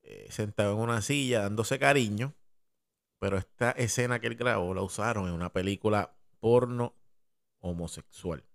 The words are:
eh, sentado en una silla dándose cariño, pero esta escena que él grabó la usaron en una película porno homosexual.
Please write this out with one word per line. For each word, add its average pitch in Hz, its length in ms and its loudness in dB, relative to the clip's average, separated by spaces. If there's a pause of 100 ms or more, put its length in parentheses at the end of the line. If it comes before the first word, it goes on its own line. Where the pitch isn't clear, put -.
eh, 50 280 -18
sentado 104 420 0
en 107 80 0
una 117 220 0
silla 127 400 2
dándose 107 360 0
cariño, 131 560 2 (840)
pero 98 180 0
esta 120 320 -2
escena 123 480 0
que 113 80 -6
él 117 80 -2
grabó 107 400 0
la 95 80 -2
usaron 101 460 -2
en 87 60 -2
una 87 180 -4
película 98 640 0 (240)
porno 120 560 2 (640)
homosexual. 85 840 -8 (100)